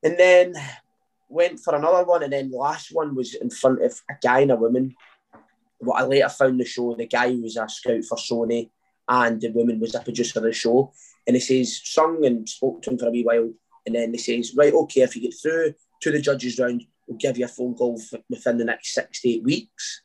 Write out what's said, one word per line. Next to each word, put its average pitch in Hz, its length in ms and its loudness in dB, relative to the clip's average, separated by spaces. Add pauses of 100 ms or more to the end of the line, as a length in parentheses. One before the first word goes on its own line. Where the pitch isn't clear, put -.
And 170 160 0
then 180 360 8 (720)
went 165 320 0
for 165 140 -2
another 170 300 2
one, 170 180 2
and 139 100 -4
then 135 180 -4
the 127 60 -10
last 147 360 -4
one 151 220 -4
was 127 200 -6
in 120 160 -6
front 131 320 2
of 120 160 0 (120)
a 139 120 -8
guy 127 180 4
and 139 100 4
a 120 60 4
woman. 127 380 0 (840)
What 123 220 -2
I 131 60 0
later 135 220 4
found 131 320 2
the 123 40 0
show, 120 300 -4
the 117 120 -6
guy 123 260 0
who 120 100 -4
was 113 140 -8
a 110 120 -4
scout 113 360 -4
for 117 120 -6
Sony 117 540 -4 (380)
and 117 320 2
the 117 100 -4
woman 117 300 0
was 113 160 -4
a 113 40 -4
producer 117 380 -4
of 110 60 -4
the 113 80 2
show. 123 400 2 (340)
And 120 80 4
he 127 60 4
says, 127 440 -2
sung 160 400 2
and 117 240 0
spoke 120 340 -6
to - 80 -8
him 123 80 -4
for 120 100 -2
a - 20 0
wee 120 140 -2
while. 117 260 0 (340)
And 113 120 -6
then 117 160 -4
he 120 60 -6
says, 120 360 -4
"Right, 143 180 6
okay, 156 280 2
if 127 160 2
you 113 60 -10
get 123 180 -6
through 160 340 -2 (280)
to 160 100 0
the 147 80 0
judges 123 380 -4
round, 120 260 -2 (220)
we'll 113 100 -12
give 127 200 -2
you 123 100 -2
a - 20 -12
phone 123 260 -6
call 120 260 -2
f-, 113 200 -16 (100)
within 120 280 -2
the 117 60 -2
next - 300 -6
six - 280 -6
to 123 80 2
eight 117 120 -4
weeks." - 640 -6